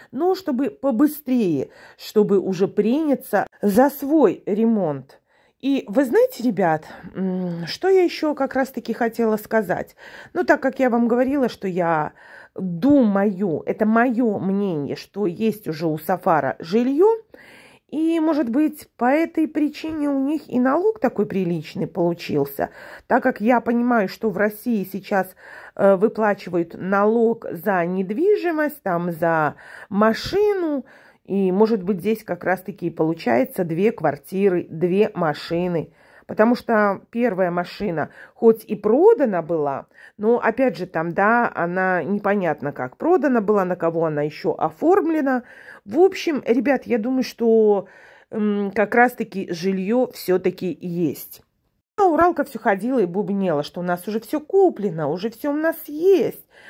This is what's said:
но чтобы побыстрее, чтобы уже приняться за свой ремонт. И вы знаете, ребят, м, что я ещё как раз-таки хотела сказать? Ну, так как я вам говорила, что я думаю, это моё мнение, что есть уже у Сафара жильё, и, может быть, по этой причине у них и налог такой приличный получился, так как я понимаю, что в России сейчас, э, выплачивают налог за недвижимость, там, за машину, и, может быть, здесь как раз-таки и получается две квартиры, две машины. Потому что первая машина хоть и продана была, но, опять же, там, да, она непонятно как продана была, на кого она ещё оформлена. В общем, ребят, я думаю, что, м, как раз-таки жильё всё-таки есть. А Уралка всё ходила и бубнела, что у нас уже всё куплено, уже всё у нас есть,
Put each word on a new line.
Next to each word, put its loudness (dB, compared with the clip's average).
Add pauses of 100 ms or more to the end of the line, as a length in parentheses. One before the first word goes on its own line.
(100)
но 0
чтобы -4
побыстрее, 0 (260)
чтобы 2
уже -2
приняться 0 (160)
за 4
свой 2
ремонт. -2 (400)
И 0
вы 2
знаете, 2
ребят, 2 (300)
м, -4
что -4
я 6
ещё -2
как -4
раз-таки -4
хотела 0
сказать? -4 (400)
Ну, 0
так 2
как -2
я 2
вам 2
говорила, 0
что -6
я 0 (420)
думаю, 2
это 0
моё 2
мнение, -2
что -6
есть -2
уже -4
у 0
Сафара 0
жильё, 2 (720)
и, 0
может 0
быть, -2
по 0
этой 2
причине -4
у 0
них -2
и 0
налог 2
такой 0
приличный -4
получился, -2 (380)
так 2
как -2
я 4
понимаю, 0
что -4
в -6
России -2
сейчас, -4 (420)
э, 6
выплачивают -2
налог 2
за 0
недвижимость, 0
там, -2
за 0 (340)
машину, 0 (400)
и, 0
может 2
быть, -2
здесь -2
как -8
раз-таки -4
и -2
получается -2
две 0
квартиры, 0
две 0
машины. -2 (360)
Потому 2
что 0
первая 0
машина -4 (260)
хоть 4
и -6
продана 4
была, -4 (300)
но, 2
опять 0
же, -8
там, -4
да, 2
она 0
непонятно -2
как -10
продана 2
была, 2
на -2
кого -2
она -2
ещё -4
оформлена. 0 (420)
В -4
общем, 2
ребят, 0
я 0
думаю, 0
что, 2 (420)
м, -2
как 0
раз-таки 0
жильё -2
всё-таки -2
есть. -4 (560)
А 4
Уралка 2
всё -12
ходила 0
и 2
бубнела, -2
что -10
у -6
нас -4
уже -4
всё -4
куплено, 0
уже -4
всё -6
у -2
нас -2 (120)
есть, 2 (240)